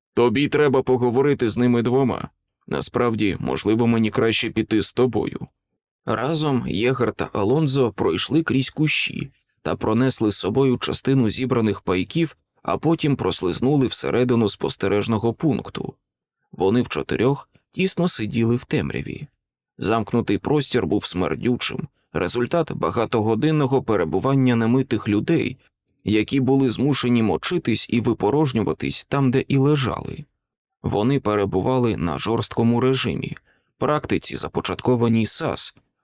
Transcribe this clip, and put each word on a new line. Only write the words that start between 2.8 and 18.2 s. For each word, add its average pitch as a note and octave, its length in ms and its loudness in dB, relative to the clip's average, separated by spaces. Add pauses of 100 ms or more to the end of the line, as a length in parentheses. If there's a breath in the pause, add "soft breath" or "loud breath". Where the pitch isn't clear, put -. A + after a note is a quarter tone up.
можливо, G#2+ 480 0
мені A2+ 240 2
краще A2+ 380 0
піти G#2+ 320 0
з - 120 -2
тобою". - 540 0 (580)
Разом C3+ 640 -2
Єгер A2+ 440 0
та - 220 -8
Алонзо C3 580 0
пройшли F#2+ 520 0
крізь C3 260 0
кущі - 640 -2 (300)
та E2 140 -4
пронесли A2+ 560 0
з - 60 0
собою B2 400 2
частину C3 520 0
зібраних A#2 520 0
пайків, F#2+ 560 -2 (260)
а - 140 -2
потім D#3 380 0
прослизнули A2+ 720 0
всередину A2+ 600 2
спостережного G#2+ 840 -2
пункту. - 600 -4 (580)
Вони G#2 300 0
вчотирьох A2+ 680 -2 (220)
тісно F3+ 360 0
сиділи A2+ 480 0